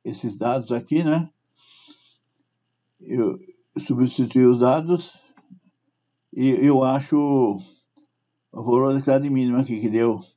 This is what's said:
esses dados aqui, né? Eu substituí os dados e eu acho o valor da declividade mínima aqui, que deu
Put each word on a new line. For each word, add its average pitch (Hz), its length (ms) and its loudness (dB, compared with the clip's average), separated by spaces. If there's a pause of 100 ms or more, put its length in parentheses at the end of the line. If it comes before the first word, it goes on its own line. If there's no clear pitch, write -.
esses 113 360 -10
dados 120 340 -4
aqui, 151 320 -2
né? 160 260 -2 (1700)
Eu 120 360 -4 (480)
substituí 127 600 0
os 123 140 4
dados 160 540 0 (1160)
e 131 200 -2
eu 131 340 4
acho 135 760 0 (880)
o 113 140 -14
valor 131 300 2
da 135 60 -2
declividade 139 300 0
mínima 127 300 0
aqui, 123 220 -4
que 113 80 -2
deu 113 320 0 (160)